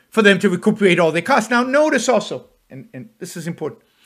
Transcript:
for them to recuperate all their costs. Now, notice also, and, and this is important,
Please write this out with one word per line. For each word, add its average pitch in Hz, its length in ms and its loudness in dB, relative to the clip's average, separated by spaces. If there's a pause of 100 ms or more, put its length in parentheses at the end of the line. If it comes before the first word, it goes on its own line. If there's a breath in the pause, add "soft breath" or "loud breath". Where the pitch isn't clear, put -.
for - 120 0
them 202 180 6
to 208 100 2
recuperate 180 500 2
all 160 140 2
their 170 80 -2
costs. 220 280 0
Now, 247 140 0
notice 277 460 0
also, 196 400 -2 (200)
and, 131 240 -20
and 127 260 -16
this 175 180 -16
is 160 100 -10
important, 165 340 -10 (240 soft breath)